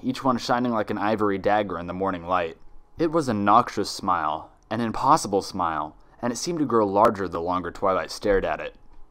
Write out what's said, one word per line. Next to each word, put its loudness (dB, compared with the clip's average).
each -4
one 2
shining 0
like 0
an -4
ivory 0
dagger 0
in -8
the -6
morning -2
light. 0
It 0
was 0
a 0
noxious 4
smile, -2
an -4
impossible 2
smile, -4
and -4
it -6
seemed -6
to 0
grow 4
larger 4
the -4
longer -4
Twilight -2
stared 0
at -2
it. -10